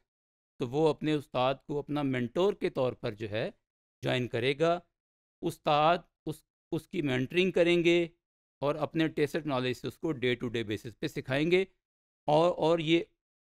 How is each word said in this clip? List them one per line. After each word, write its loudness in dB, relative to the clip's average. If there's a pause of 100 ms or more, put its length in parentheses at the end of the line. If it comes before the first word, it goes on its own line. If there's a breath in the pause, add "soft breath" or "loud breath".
(600)
तो -4
वो 0
अपने 0
उस्ताद -2
को -6
अपना -4
मेंटोर 0
के -4
तौर -2
पर -6
जो -10
है -4 (500)
ज्वाइन -2
करेगा। 0 (600)
उस्ताद 0 (160)
उस, -8 (280)
उसकी -4
मेंटरिंग 0
करेंगे 4 (520)
और 0
अपने 0
टेसिट -2
नॉलेज -2
से -10
उसको -4
day 0
to -4
day -4
basis -6
पे -8
सिखाएंगे, 0 (600)
और, 4
और 2
ये 2 (420)